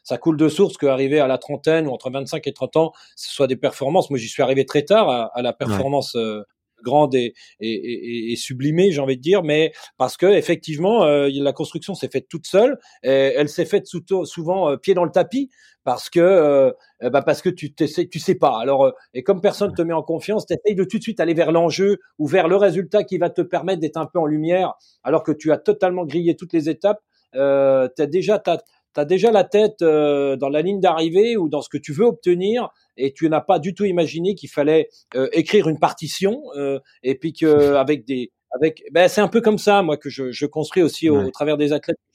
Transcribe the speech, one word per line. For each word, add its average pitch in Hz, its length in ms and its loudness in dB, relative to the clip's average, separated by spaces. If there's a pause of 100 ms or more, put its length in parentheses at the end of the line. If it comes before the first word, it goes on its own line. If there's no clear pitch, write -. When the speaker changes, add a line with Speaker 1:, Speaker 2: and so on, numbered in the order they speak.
Speaker 1:
ça 120 140 -6
coule 160 200 0
de 151 100 4
source 185 300 0
qu'arrivé 135 420 0
à 135 80 4
la 131 100 0
trentaine 156 500 -2
ou 135 40 -6
entre 123 180 -10
vingt-cinq 139 380 -8
et 135 60 -6
trente - 240 -4
ans, 160 160 2 (240)
ce - 120 -14
soit 139 180 0
des 127 100 -2
performances. 143 520 -2
Moi, 139 80 -4
j'y 113 120 -10
suis - 140 -2
arrivé 135 220 0
très 147 180 -2
tard 196 260 2
à, 120 160 -2 (100)
à 123 60 -4
la 123 80 -2
Speaker 2:
Ouais. 117 100 -4
Speaker 1:
performance, 131 560 -2
euh, 110 280 -6 (400)
grande 139 300 2
et, 123 220 -2 (240)
et, 110 100 -8
et, 113 640 -8
et 117 40 -4
sublimée, 151 560 0
j'ai 143 100 -2
envie 135 160 -2
de 123 40 -16
dire, 180 220 0
mais 151 280 2 (260)
parce 127 200 -2
que - 80 0
effectivement, 175 800 2
euh, 147 280 2
la 139 220 -2
construction 165 400 -10
s'est 135 160 -8
faite - 180 -6
toute 170 200 -12
seule. 233 320 2 (240)
Et 120 60 -2
elle 135 400 2
s'est 160 160 -4
faite 196 200 -2
sou-, 180 400 -6
souvent, 170 460 -2
euh, 135 60 -2
pied 196 180 0
dans 175 80 0
le 170 80 -2
tapis 233 400 -2 (320)
parce 123 260 -6
que, 170 100 0
euh, 151 520 6 (320)
euh, 120 80 -4
bah, 139 100 2
parce 143 220 -2
que 185 60 -2
tu 151 240 -6
t'essaies, 160 340 -2
tu - 100 -10
sais 180 160 0
pas. 131 260 0
Alors, 135 260 2
euh, 127 60 2 (220)
et 127 80 -10
comme 185 200 0
personne 202 340 -2
te 175 80 -2
met 165 100 -4
en 160 80 -2
confiance, 165 460 -6
t'essayes 208 260 -2
de 185 100 0
tout 180 140 -4
de - 60 -10
suite - 160 -6
aller 165 160 0
vers 156 160 2
l'enjeu 170 480 2 (180)
ou 151 80 -4
vers 165 220 2
le 175 80 2
résultat 202 480 2
qui 185 160 -6
va 175 100 0
te 175 120 -4
permettre 175 380 -4
d'être 156 180 -4
un 156 100 -4
peu - 100 -8
en 160 80 0
lumière, 156 480 0 (300)
alors 151 180 0
que 160 100 -2
tu 151 200 -2
as 143 60 2
totalement 185 480 0
grillé 165 300 0
toutes - 180 -12
les 156 140 -2
étapes. 202 340 -2 (340)
Euh, 135 600 2
t'as 156 120 0
déjà, 180 320 0
t'as, 170 180 -2 (360)
t'as 147 120 -2
déjà 185 260 2
la 202 120 4
tête, 208 380 2
euh, 147 540 2
dans 139 140 -2
la 151 120 0
ligne 196 200 -2
d'arrivée 175 560 2
ou 165 120 0
dans 143 120 -4
ce - 80 -12
que 147 80 -6
tu 147 160 -10
veux 180 120 2
obtenir, 196 640 0 (280)
et 135 160 -2
tu 165 160 -2
n'as 156 120 0
pas 185 160 2
du 170 160 -6
tout 202 120 -4
imaginé 175 500 -2
qu'il - 140 -16
fallait, 151 400 2 (260)
euh, 131 160 0
écrire 165 360 2
une 156 120 -2
partition, 190 640 -4 (140)
euh, 139 200 -4 (240)
et 131 140 -2
puis 160 180 -8
que - 120 -2
Speaker 2:
<laughs> 147 300 6
Speaker 1:
avec 135 300 0
des, 127 260 -6 (220)
avec, 156 380 -2
ben, 175 160 6
c'est - 140 0
un 190 80 2
peu 233 100 2
comme 214 180 2
ça, 202 240 2
moi, 156 140 0
que 143 140 -8
je, 127 220 -8
je 127 140 -6
construis 156 380 0
aussi 151 260 0
au, 147 100 4
Speaker 2:
Ouais. 135 40 0
Speaker 1:
au 131 80 -6
travers 151 240 -2
des 147 160 0
athlètes 151 240 -4
que - 200 -20